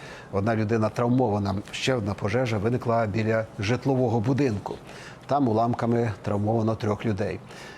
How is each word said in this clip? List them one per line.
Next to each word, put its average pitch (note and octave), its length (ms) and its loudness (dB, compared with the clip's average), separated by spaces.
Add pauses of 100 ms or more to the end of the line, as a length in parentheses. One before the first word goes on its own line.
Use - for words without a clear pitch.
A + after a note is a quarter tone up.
(320)
Одна G#2 240 2
людина G#2+ 320 2
травмована. G#2+ 680 2 (160)
Ще - 240 0
одна G2+ 200 -2
пожежа A2 440 0
виникла A#2 480 2
біля A2 380 0 (140)
житлового A#2+ 600 2
будинку. A#2 540 0 (520)
Там C3+ 220 2
уламками A#2 640 2 (100)
травмовано G#2+ 520 2
трьох G#2 320 -2
людей. G2 340 -2 (380)